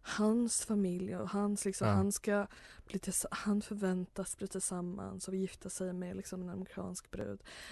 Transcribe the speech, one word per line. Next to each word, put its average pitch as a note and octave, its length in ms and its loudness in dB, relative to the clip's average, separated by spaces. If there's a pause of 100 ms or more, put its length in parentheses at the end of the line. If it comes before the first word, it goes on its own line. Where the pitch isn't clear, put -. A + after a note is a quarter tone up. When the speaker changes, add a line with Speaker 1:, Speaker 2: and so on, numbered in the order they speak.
Speaker 1:
hans A3+ 600 4
familj F#3 520 2
och G3 140 -2
hans G3+ 340 2
liksom, - 240 2
Speaker 2:
Ja. G3+ 60 8
Speaker 1:
han G3 180 6
ska G#3 340 2 (400)
bli - 120 -4
tills-, - 320 -2
han G#3 320 2
förväntas F#3+ 720 -2
bli G3 120 -4
tillsammans F#3 800 -4
och F#3+ 80 -2
gifta F#3+ 340 -2
sig F#3 220 -2
med F3+ 240 -4
liksom F#3+ 260 -6
en F3+ 80 -6
amerikansk F#3+ 600 -6
brud." - 320 -6 (300)